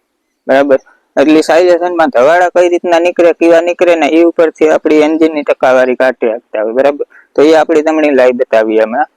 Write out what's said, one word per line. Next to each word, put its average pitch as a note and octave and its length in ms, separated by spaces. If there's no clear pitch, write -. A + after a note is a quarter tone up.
બરાબર? C3+ 320
એટલે D#3 240
સાયલેશનમાં E3+ 680
ધવાડા E3 460
કઈ F3+ 140
રીતના F3 300
નીકળે, F3 340
કેવા E3 280
નીકળે F3 340
ને D#3 120
એ D#3 160
ઉપરથી E3 460
આપણી D#3 320
એન્જિનની D#3+ 420
ટકાવારી B2+ 520
કાઢી B2 360
આપતા A2 300
હોય, A2 120
બરાબર? C#3 320
તો - 80
એ D#3 140
આપણે D#3 260
તમને D#3 300
લાઈવ B2+ 240
બતાવીએ. A2 480
હમણાં B2 220